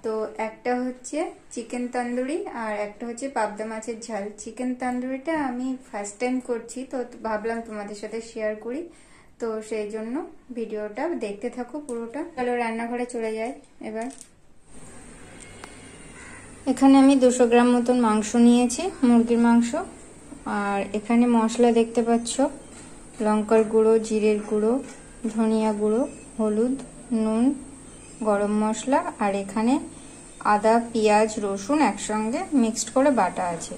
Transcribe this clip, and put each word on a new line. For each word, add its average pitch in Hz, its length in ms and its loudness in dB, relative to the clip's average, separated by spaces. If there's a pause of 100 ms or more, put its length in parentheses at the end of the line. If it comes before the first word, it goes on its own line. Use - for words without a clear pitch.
তো 226 80 -4 (360)
একটা 247 240 -6 (120)
হচ্ছে 254 340 -8 (320)
চিকেন 247 440 -8
তন্দুরি 247 440 -4 (260)
আর 214 100 -6 (120)
একটা 220 220 -12
হচ্ছে 240 200 -10
পাবদা 214 360 -4
মাছের 220 420 -8
ঝাল। 202 180 -6 (180)
চিকেন 247 380 -6
তন্দুরিটা 254 540 -4 (160)
আমি 254 260 -6 (120)
ফার্স্ট 202 320 -10
টাইম 247 200 -2
করছি, 233 380 -8 (140)
তো 277 40 -6 (260)
ভাবলাম 220 360 -4 (100)
তোমাদের 208 340 -10
সাথে 220 160 -8 (120)
শেয়ার 214 340 -4
করি, 254 180 -8 (580)
তো 220 280 -6
সেই 208 260 -6
জন্য 226 200 -8 (420)
ভিডিওটা 214 520 -6 (160)
দেখতে 202 320 -8
থাকো 247 300 -10
পুরোটা। 233 340 -8 (160)
চলো 247 160 -2 (100)
রান্নাঘরে 233 520 -4
চলে 226 240 -4
যাই 233 140 -6 (360)
এবার। 220 200 -8 (2500)
এখানে 269 360 8
আমি 269 140 8
দুশো 247 360 6
গ্রাম 240 220 6
মতন 247 320 2
মাংস 214 300 2
নিয়েছি, 240 460 6 (240)
মুরগির 233 320 6
মাংস। 233 320 4 (960)
আর 202 160 0 (180)
এখানে 233 280 4
মশলা 233 460 4
দেখতে 233 360 2
পাচ্ছ, 233 320 0 (800)
লঙ্কার 214 440 4
গুঁড়ো, 220 340 4
জিরের 214 400 0 (120)
গুঁড়ো, 214 220 2 (600)
ধনিয়া 220 380 2
গুঁড়ো, 214 300 0 (360)
হলুদ, 220 380 0 (360)
নুন, 220 320 2 (840)
গরম 202 260 0 (100)
মশলা। 269 500 0 (120)
আর 196 100 0
এখানে 226 440 0 (640)
আদা, 220 400 4 (120)
পেঁয়াজ, 214 460 4
রসুন 202 420 -2
একসঙ্গে 220 600 -2 (120)
মিক্সড 226 420 2
করে 277 160 4
বাটা 185 340 0
আছে। 170 340 -6